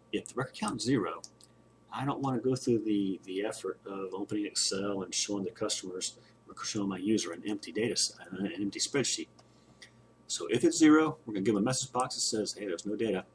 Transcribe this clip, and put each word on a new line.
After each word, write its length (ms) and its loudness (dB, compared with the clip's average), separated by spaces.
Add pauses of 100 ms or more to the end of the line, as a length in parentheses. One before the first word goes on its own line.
(140)
if 140 -4
the 80 -12
record 240 -6
count's 260 -4
zero, 380 0 (680)
I 140 -4
don't 140 -2
wanna 220 0
go 140 4
through 300 2
the, 380 2
the 200 -4
effort 440 -4
of 260 -6
opening 320 -4
Excel 560 -2
and 100 -8
showing 340 -2
the 40 -4
customers, 680 -6 (320)
or 160 -14
showing 260 -2
my 100 -4
user 320 2
an 160 -10
empty 240 -6
data 240 0
set, 360 -4
an 240 -4
empty 240 -4
spreadsheet. 500 -2 (1000)
So 180 -6
if 180 0
it's 140 6
zero, 480 8
we're 80 -8
gonna 100 0
give 120 4
a 60 4
message 300 0
box 220 0
that 80 -4
says, 320 0
"Hey, 140 -8
there's 180 -4
no 100 -4
data, 400 0